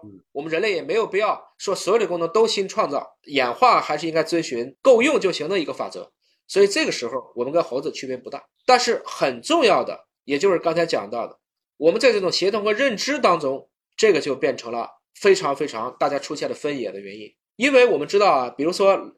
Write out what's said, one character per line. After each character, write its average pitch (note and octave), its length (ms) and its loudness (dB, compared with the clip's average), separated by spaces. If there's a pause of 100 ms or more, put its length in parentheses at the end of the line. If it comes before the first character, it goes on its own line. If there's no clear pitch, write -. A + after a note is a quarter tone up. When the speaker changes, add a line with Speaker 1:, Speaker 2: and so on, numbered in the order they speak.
Speaker 1:
嗯。 G2+ 160 -20 (140)
Speaker 2:
我 C#3 80 -6
们 D#3 100 -8
人 D#3+ 100 -2
类 G#3+ 120 0
也 E3 80 -4
没 C#3+ 140 -4
有 G#3+ 120 0
必 F#3 100 -4
要 G3+ 240 -2 (160)
说 - 160 -4
所 F3+ 200 -2
有 A#3 40 4
的 G#3+ 80 2
功 F3 140 -4
能 E3 140 -2
都 A3 120 4
新 G3+ 220 -2
创 F#3+ 240 -2
造， - 260 -8 (100)
演 B2+ 260 0
化 G#3+ 260 4
还 D3+ 180 -2
是 D#3 80 -8
应 D#3+ 80 -4
该 D#3+ 80 2
遵 E3 220 -2
循 B2+ 380 -8
够 B3 200 6
用 C#4 160 2
就 F#3 140 0
行 D3+ 160 -6
的 G3 100 -2
一 E3 60 -2
个 C3+ 100 -6
法 G#2+ 160 -8
则。 F#2 220 -16 (340)
所 - 160 2
以 G3+ 60 8
这 D4+ 180 0
个 G3+ 60 -2
时 - 160 -6
候 B2 260 -8
我 A#2+ 120 -4
们 C#3 80 -6
跟 E3 100 2
猴 B2 160 -6
子 D3+ 140 -6
区 - 120 -12
别 B2+ 120 -8
不 B2 120 -16
大。 C3 140 -14 (220)
但 B3+ 120 6
是 A#3+ 280 0
很 B2+ 360 -2
重 D#4+ 220 2
要 E3+ 180 4
的， - 260 -10 (180)
也 C#3+ 120 -2
就 G3 140 2
是 E3 80 2
刚 E3 160 -2
才 E3+ 100 2
讲 A2+ 240 -4
到 A#2 160 -6
的， - 140 -18 (380)
我 D3 120 2
们 G3+ 120 0
在 C4 100 6
这 G#3+ 80 0
种 F#3 100 -2
协 F3 220 0
同 G#3+ 140 -4
和 G#3+ 80 0
认 A#3+ 240 -2
知 C#4+ 200 -4
当 G3 220 2
中， C3+ 300 -6 (260)
这 A3 160 4
个 D#3 80 2
就 C#3 160 -4
变 C3+ 220 -2
成 A#2 160 -12
了 A#2 160 -6 (240)
非 G3 200 4
常 C#3+ 220 0
非 D3+ 100 -6
常 B2 320 -8
大 D3+ 120 0
家 C#3 100 -2
出 - 160 -8
现 C#3 140 -6
了 B2 40 -6
分 D3 240 -6
野 G#2+ 140 -8
的 G2 80 -14
原 G2 180 -16
因。 G#2+ 160 -18 (220)
因 C4 160 0
为 B3 140 8
我 G3+ 120 2
们 C#3+ 80 -4
知 G3+ 140 0
道 G3+ 100 6
啊， C3 200 2
比 C#3 160 -6
如 F3 80 0
说 G3 440 0